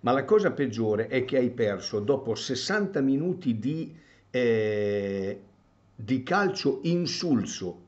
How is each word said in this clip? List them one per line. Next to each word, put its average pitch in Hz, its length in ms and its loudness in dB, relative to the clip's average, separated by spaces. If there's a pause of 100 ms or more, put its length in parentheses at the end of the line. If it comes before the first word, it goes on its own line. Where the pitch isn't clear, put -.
Ma 123 120 2
la 135 120 2
cosa 202 280 4
peggiore 110 560 0
è 127 160 0
che 135 120 -2
hai 123 140 4
perso 104 480 -2
dopo 107 380 0
sessanta 190 640 -2
minuti 139 580 0
di, 147 340 -4 (380)
eh, 104 1120 0 (540)
di 127 260 -2
calcio 185 640 0
insulso 151 1040 -2